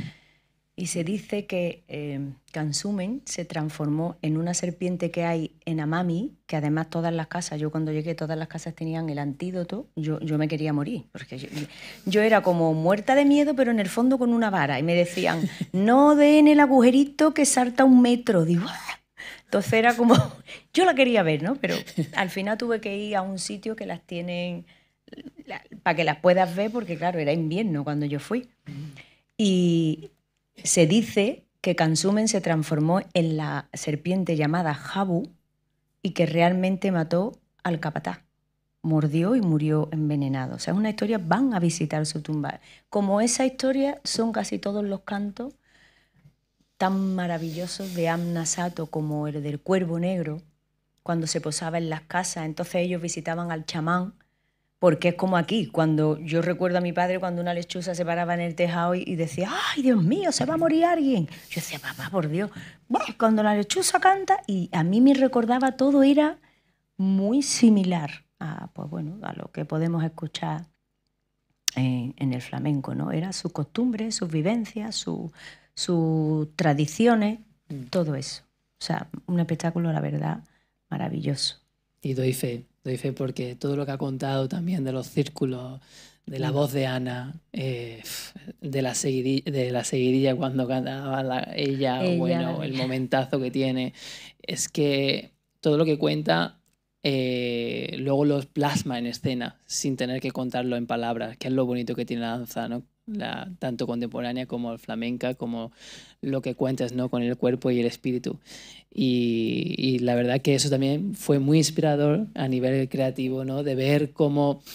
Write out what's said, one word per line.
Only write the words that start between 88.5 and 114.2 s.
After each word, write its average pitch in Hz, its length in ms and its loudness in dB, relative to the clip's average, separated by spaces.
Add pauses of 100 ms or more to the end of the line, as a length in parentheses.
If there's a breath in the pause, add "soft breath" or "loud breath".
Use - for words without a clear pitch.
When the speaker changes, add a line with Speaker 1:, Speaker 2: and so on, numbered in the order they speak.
Speaker 2:
de 135 200 -4
la 127 140 -2
seguidi-, 131 480 0
de 131 280 -2
la 120 120 -2
seguidilla 131 520 2
cuando 131 320 -2
cantaba 131 560 -4
la, 131 320 -4
ella, 135 480 0
Speaker 1:
Ella, 180 140 2
Speaker 2:
bueno, 170 420 0
Speaker 1:
la 151 60 -6
Speaker 2:
el 135 60 -6
Speaker 1:
vida. 131 120 -4
Speaker 2:
momentazo 131 580 -2
que 127 100 -4
tiene, 131 420 -2 (480 loud breath)
es - 280 -6
que 139 640 0 (280)
todo 151 180 4
lo 165 60 6
que 156 140 2
cuenta, 156 640 0 (440)
eh, 123 960 -2
luego 139 240 0
lo 143 180 2
plasma 143 560 -2
en 120 100 -4
escena 123 580 -6
sin 135 320 -4
tener 127 240 -4
que 131 100 -4
contarlo 127 460 -4
en 120 100 -6
palabras, 117 500 -4
que - 120 -10
es 131 40 -2
lo 131 120 2
bonito 123 300 -4
que 120 100 -4
tiene 120 160 -6
la 117 160 -4
danza, 117 320 -8
¿no? 120 140 -8 (220)
La, - 440 -8 (100)
tanto 123 280 -4
contemporánea 123 600 -6
como 120 300 -8
flamenca, 120 580 -6
como 117 360 -8 (480 loud breath)
lo 135 220 -4
que 127 140 -6
cuentas, 131 360 -2
¿no? 127 180 -2
Con 120 140 -2
el 120 140 -2
cuerpo 127 340 0
y 123 80 2
el 120 60 2
espíritu. 123 520 -4 (560 loud breath)
Y, 120 840 0
y 127 220 0
la 120 160 2
verdad 123 260 2
que 139 140 2
eso 143 140 0
también 139 440 0
fue - 260 2
muy 147 200 4
inspirador 151 760 2
a 135 140 -2
nivel 127 400 0
creativo, 131 560 -2
¿no? 135 180 -4
De 143 120 -2
ver 143 360 2
cómo 143 500 2 (140)